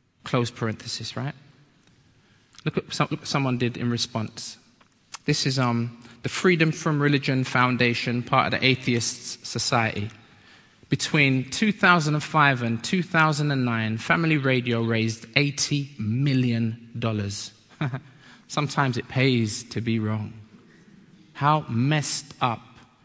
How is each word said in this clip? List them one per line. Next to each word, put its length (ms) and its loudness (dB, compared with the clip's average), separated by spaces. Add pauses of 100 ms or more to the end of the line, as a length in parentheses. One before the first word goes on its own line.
(240)
Close 260 0
parenthesis, 680 -8
right? 160 -8 (1300)
Look 140 -2
at 160 -8
some, 160 0
look 100 -6
what 80 -12
someone 300 0
did 180 -2
in 140 -2
response. 680 -6 (680)
This 180 0
is, 140 -2
um, 440 -2 (200)
the 80 -6
Freedom 420 2
from 300 0
Religion 420 2
Foundation, 800 2
part 300 2
of 60 0
the 80 2
Atheists 800 0
Society. 600 -2 (800)
Between 640 2
two 220 0
thousand 420 4
and 80 -2
five 400 4
and 220 -2
two 180 0
thousand 480 2
and 140 0
nine, 340 -2
Family 380 2
Radio 480 2
raised 500 0
eighty 640 0
million 1000 0
dollars. 540 -4 (300)
<laughs> 100 -2 (560)
Sometimes 500 0
it 120 -6
pays 560 2
to 160 -8
be 180 0
wrong. 340 -2 (1000)
How 360 2
messed 720 -2
up 200 0 (440)